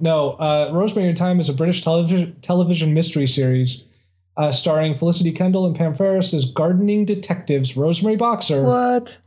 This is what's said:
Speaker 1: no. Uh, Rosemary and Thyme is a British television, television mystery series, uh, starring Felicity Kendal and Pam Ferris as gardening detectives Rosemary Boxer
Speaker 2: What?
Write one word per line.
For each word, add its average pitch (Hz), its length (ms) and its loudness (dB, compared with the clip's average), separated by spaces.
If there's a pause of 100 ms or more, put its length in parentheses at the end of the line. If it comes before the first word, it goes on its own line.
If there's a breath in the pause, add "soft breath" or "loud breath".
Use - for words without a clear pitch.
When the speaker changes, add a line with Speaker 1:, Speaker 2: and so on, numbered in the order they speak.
Speaker 1:
no. 160 320 0
Uh, 151 400 -2
Rosemary 202 360 0
and 165 100 -2
Thyme 180 220 0
is 143 80 -2
a 143 60 0
British 170 280 0
television, 170 600 0
television 170 500 0
mystery 156 360 0
series, 127 580 0 (500 soft breath)
uh, 151 160 0
starring 156 460 0
Felicity 170 340 0
Kendal 185 320 0
and 170 120 0
Pam 160 200 0
Ferris 190 380 0
as 139 100 0
gardening 180 600 2
detectives 185 720 -2
Rosemary 170 400 0
Boxer 214 460 0
Speaker 2:
What? 247 540 0 (100)